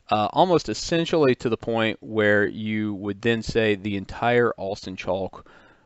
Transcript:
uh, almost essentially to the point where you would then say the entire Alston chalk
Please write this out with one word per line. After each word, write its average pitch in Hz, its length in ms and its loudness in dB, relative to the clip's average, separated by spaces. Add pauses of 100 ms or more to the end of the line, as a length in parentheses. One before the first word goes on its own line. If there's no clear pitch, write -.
uh, 107 240 2
almost 170 360 4
essentially 160 640 0
to - 140 -4
the 113 80 0
point 113 440 -2
where 104 460 2
you 107 480 -4
would 98 260 -6
then 117 200 2
say 110 340 2
the 98 220 -4
entire 120 540 0
Alston 95 440 -8
chalk - 540 -6 (360)